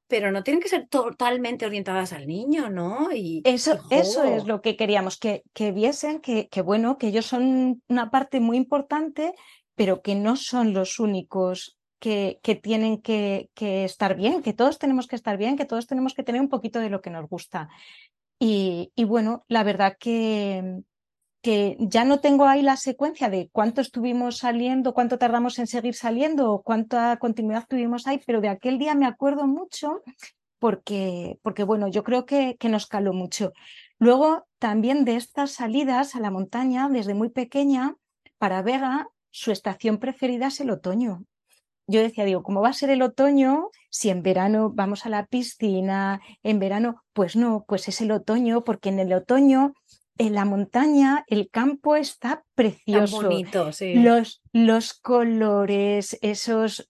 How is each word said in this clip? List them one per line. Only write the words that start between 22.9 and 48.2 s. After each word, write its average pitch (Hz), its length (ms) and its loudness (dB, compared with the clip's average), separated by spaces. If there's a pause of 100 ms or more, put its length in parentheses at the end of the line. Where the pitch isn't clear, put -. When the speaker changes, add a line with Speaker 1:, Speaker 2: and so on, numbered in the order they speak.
Speaker 2:
de 185 220 -4
cuánto 233 300 0
estuvimos 247 560 -4
saliendo, 247 560 -2
cuánto 247 240 0
tardamos 240 420 0
en 233 80 -4
seguir 240 280 -4
saliendo 254 560 0
o 196 120 -2
cuánta 233 540 0
continuidad 220 500 -2
tuvimos 240 400 -4
ahí, 277 180 -2
pero 233 160 0
de 208 80 0
aquel 254 300 -2
día 302 160 0
me 277 100 4
acuerdo 277 420 0
mucho 311 540 -4 (580)
porque, 190 840 -4
porque, 208 200 -4
bueno, 208 240 0
yo 202 160 -4
creo 247 220 -2
que, 262 320 0
que 233 120 -2
nos 214 180 0
caló 196 260 -2
mucho. 185 400 -4 (460)
Luego, 285 460 4 (140)
también 233 460 0
de 226 100 2
estas 277 360 -4
salidas 262 640 -2
a 247 40 -6
la 208 120 -2
montaña, 247 580 -2
desde 214 240 -2
muy 220 160 -2
pequeña, 269 680 -2 (420)
para 190 240 0
Vega, 262 460 -2 (240)
su - 200 -4
estación 208 480 -2
preferida 254 480 -2
es 277 140 -8
el 262 100 -2
otoño. 185 540 -4 (600)
Yo 220 140 4
decía, 220 240 0
digo, 185 160 0
"¿cómo 196 200 -2
va 226 80 4
a 277 40 0
ser 277 160 -2
el 262 140 2
otoño 277 640 2 (220)
si - 180 -2
en 180 140 -2
verano 196 500 2
vamos 202 320 -2
a 233 40 -6
la 208 180 -4
piscina, 196 920 -2 (220)
en 214 180 0
verano?". 208 440 -2 (100)
Pues 185 220 0
no, 226 320 2
pues 196 200 -4
es 196 140 -6
el 220 100 0
otoño, 226 520 0